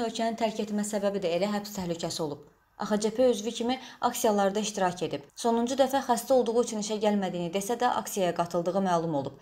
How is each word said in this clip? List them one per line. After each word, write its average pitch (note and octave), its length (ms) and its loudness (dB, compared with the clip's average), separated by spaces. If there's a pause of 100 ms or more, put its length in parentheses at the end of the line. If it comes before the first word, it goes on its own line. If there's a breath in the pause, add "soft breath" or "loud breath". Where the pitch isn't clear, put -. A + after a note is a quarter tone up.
ölkəni A3+ 340 -2
tərk A3 240 -2
etmə G#3 240 -2
səbəbi G3+ 320 0
də F3+ 160 -2
elə F#3+ 160 2
həbs G#3 240 -4
təhlükəsi F3 480 -4
olub. D3 220 -6 (340)
A G#3 80 -6
X G#3 160 0
C G#3+ 80 0
P B3+ 180 4
üzvü A3 220 0
kimi A#3+ 240 -2 (260 loud breath)
aksiyalarda G#3 600 2
iştirak F#3 400 -2
edib. D3+ 220 -4 (100)
Sonuncu A#3+ 400 0
dəfə C4 320 2
xəstə A#3+ 260 2
olduğu A#3 300 4
üçün A3+ 160 -4
işə G#3 240 -4
gəlmədiyini F#3 480 0
desə G3 240 -2
də, B3 240 2
aksiyaya F#3 360 0
qatıldığı F3 440 0
məlum E3 400 2
olub D#3+ 220 -6